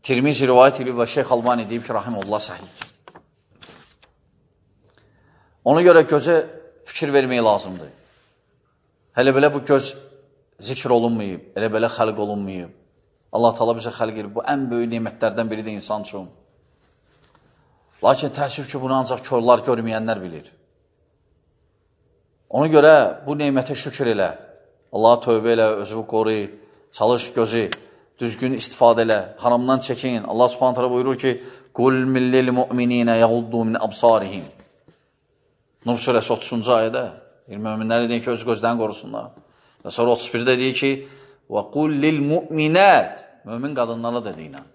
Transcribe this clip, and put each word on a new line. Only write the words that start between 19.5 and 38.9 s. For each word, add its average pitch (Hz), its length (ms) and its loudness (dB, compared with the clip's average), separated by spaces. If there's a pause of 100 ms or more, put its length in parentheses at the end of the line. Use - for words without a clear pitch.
görməyənlər 113 560 -2
bilir. 82 320 -14 (2000)
Ona 143 160 2
görə 147 560 6
bu 143 160 -6
nemətə 139 400 -2
şükür 127 320 -4
elə. 95 220 -2 (580)
Allaha 117 320 4
tövbə 113 320 2
elə, 110 140 2 (100)
özünü 107 320 -8
qoru, 110 240 0 (560)
çalış, 117 420 0
gözü 110 360 -2 (500)
düzgün 123 380 -4
istifadə 117 480 2
elə, 107 140 2 (220)
haramdan 123 400 2
çəkin. 120 460 -6
Allah 120 220 2
Subhanahu 123 260 0
taala 123 160 0
buyurur 127 260 0
ki, 127 260 -2 (300)
"Qul 131 200 2 (120)
millil 127 460 0
mu'minina 123 640 0
yaghuddu 113 500 0
min 113 140 -2
absarihim." 104 680 0 (1400)
Nur 120 120 -2
surəsi 117 360 0
otuzuncu 117 380 -4
ayədə, 113 380 0 (400)
"Bir 101 80 -14
möminləri 110 520 -2
deyin 117 120 -4
ki, 131 80 -6
öz 113 140 -6
gözlərini 117 400 -2
qorusunlar." 55 480 -10 (540)